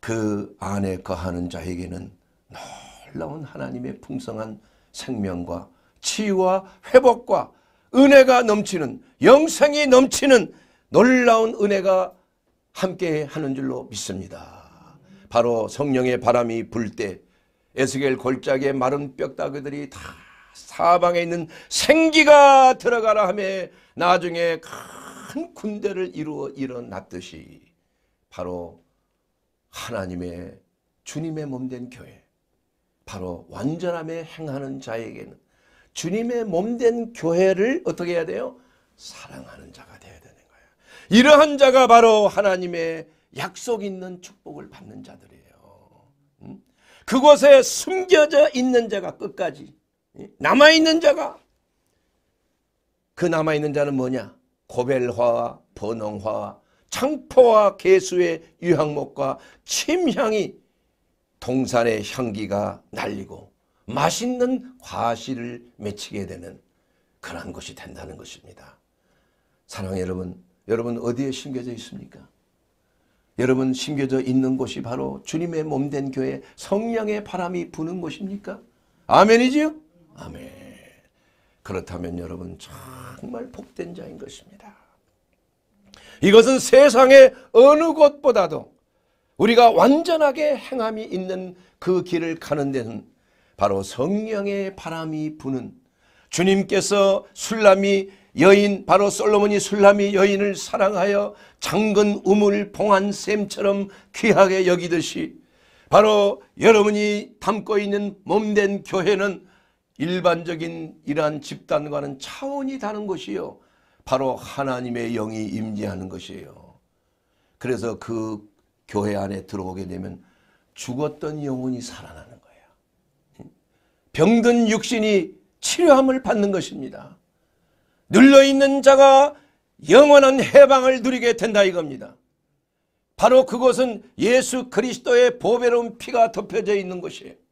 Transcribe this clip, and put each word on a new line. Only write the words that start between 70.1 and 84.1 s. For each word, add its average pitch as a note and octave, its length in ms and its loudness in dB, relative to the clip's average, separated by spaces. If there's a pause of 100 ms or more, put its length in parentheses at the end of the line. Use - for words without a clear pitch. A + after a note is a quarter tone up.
여러분 A#2 300 -4
어디에 A#2+ 340 -6
심겨져 B2+ 420 -12
있습니까? - 540 -20 (1120)
여러분 C3 360 0
심겨져 C3 480 -6
있는 C3 360 -2
곳이 - 240 -8
바로 C3+ 440 -10
주님의 D#3+ 400 -8
몸 C#3+ 240 -6
된 C#3 220 -8
교회, C3+ 300 -8 (140)
성령의 G#3+ 680 -6
바람이 F3+ 480 -10
부는 E3+ 300 -10
곳입니까? G3 580 -12 (480)
아멘이지요? B3+ 680 4 (400)
아멘. - 460 -20 (1000)
그렇다면 F2 560 -10
여러분, F2 400 -14
정말 C3 920 -18
복된 - 440 -16
자인 - 220 -20